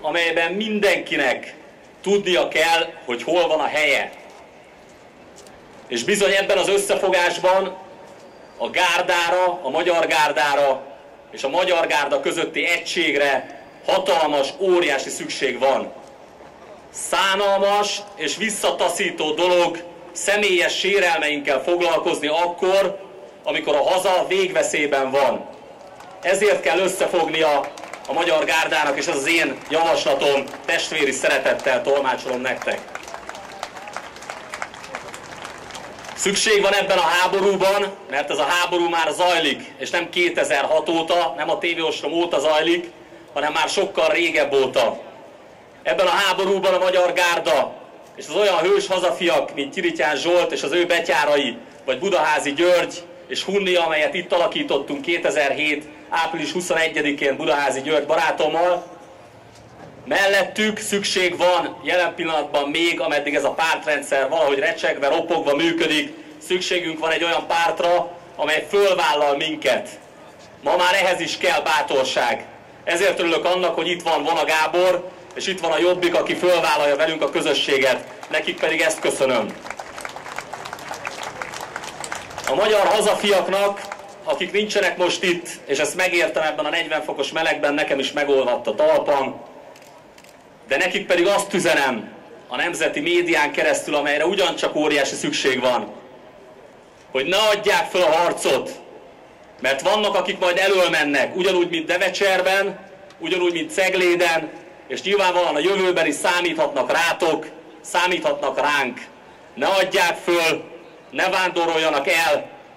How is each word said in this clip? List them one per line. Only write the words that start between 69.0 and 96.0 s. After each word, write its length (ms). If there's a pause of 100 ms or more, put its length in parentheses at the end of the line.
minket. 520 (760)
Ma 120
már 180
ehhez 260
is 180
kell 240
bátorság. 840 (380)
Ezért 360
örülök 260
annak, 300
hogy 120
itt 140
van 220
Vona 220
Gábor, 640 (260)
és 120
itt 120
van 120
a 80
Jobbik, 360
aki 200
fölvállalja 600
velünk 260
a 80
közösséget. 720 (260)
Nekik 300
pedig 220
ezt 180
köszönöm. 460 (3000)
A 80
magyar 300
hazafiaknak, 960 (420)
akik 280
nincsenek 460
most 260
itt, 240 (180)
és 120
ezt 180
megértem, 480
ebben 220
a 40
negyven 320
fokos 300
melegben 420
nekem 260
is 120
megolvadt 560
a 80
talpam, 640 (1300)
de 100
nekik 280
pedig 220
azt 260
üzenem 580 (360)
a 80
nemzeti 440
médián 520
keresztül, 440
amelyre 300
ugyancsak 500
óriási 400
szükség 440
van, 320 (1200)